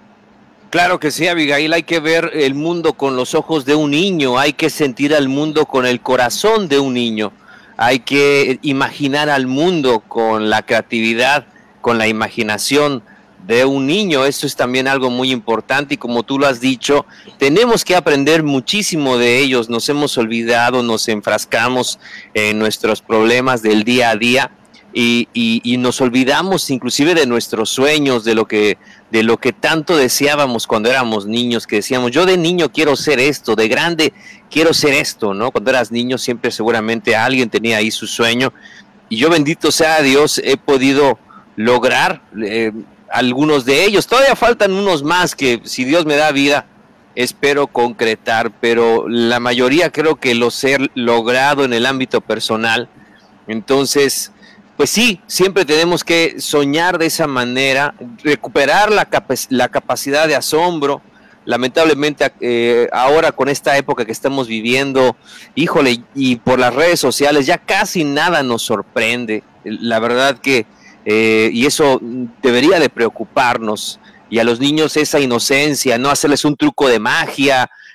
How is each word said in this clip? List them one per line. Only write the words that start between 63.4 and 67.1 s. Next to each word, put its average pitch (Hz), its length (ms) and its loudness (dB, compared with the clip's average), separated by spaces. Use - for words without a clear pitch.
esta 143 280 0
época 135 300 -2
que 113 60 -8
estamos 135 360 -4
viviendo, 127 680 0
híjole, 135 480 0
y 131 220 0
por 127 220 0
las 123 160 2
redes 165 260 2
sociales 143 460 2